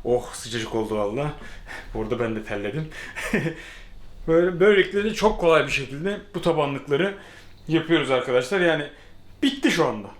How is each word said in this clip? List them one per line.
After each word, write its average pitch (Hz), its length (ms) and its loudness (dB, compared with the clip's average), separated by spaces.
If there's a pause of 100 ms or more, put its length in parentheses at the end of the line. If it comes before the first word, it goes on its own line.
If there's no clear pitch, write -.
Oh, 123 300 0
sıcacık 113 420 -6
oldu 107 220 0
valla. 117 340 -2 (600)
Bu 110 80 -4
arada 110 180 -4
ben 113 160 -2
de 107 80 -6
terledim. 107 460 -4 (440)
<laughs> 160 220 0 (720)
Böyle, 170 320 4
böylelikle 202 440 4
de 214 100 0
çok - 260 2
kolay 156 280 4
bir 131 40 -4
şekilde 143 460 -4 (180)
bu 170 60 -4
tabanlıkları 170 720 0 (540)
yapıyoruz 156 440 2
arkadaşlar. 127 480 2
Yani 156 280 2 (560)
bitti 269 280 2
şu 170 140 2
anda. 107 220 -4 (120)